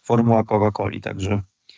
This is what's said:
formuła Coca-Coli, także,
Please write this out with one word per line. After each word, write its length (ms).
formuła 400
Coca-Coli, 580
także, 420